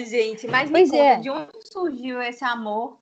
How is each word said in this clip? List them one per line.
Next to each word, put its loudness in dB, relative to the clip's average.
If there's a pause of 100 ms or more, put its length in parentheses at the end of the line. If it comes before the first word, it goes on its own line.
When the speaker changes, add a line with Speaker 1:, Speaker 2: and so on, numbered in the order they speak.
Speaker 1:
gente. -2
Mas 0
me 4
Speaker 2:
Pois 6
Speaker 1:
conta, 4
Speaker 2:
é. 6
Speaker 1:
de -8
onde -10
surgiu -6
esse -8
amor -6